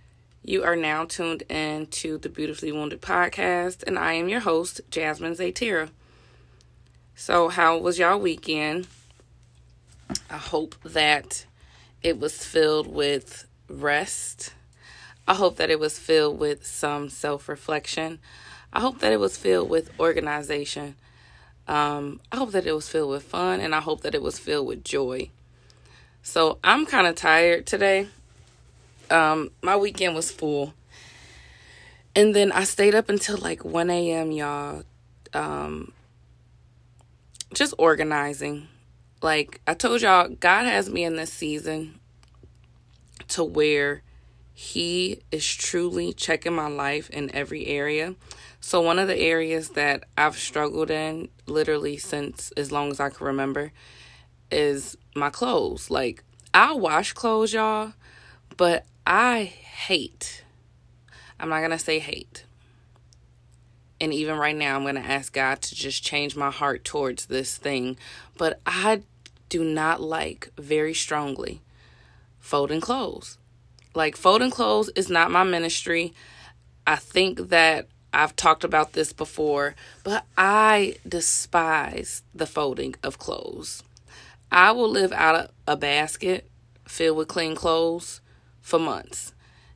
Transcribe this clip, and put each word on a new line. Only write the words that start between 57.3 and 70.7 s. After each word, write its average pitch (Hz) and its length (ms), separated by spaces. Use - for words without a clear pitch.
y'all, 220 400
but 175 300
I 220 380
hate, - 1000
I'm 160 120
not 156 100
gonna 165 180
say 160 200
hate. - 460
And 156 140
even 151 240
right 151 180
now, 143 200
I'm 139 80
gonna 139 160
ask 135 340
God 135 260
to - 140
just - 280
change 147 320
my 143 160
heart 139 320
towards 131 440
this - 320
thing. 131 400
But 165 260
I 202 380
do 165 120
not 156 380
like 160 560
very 151 380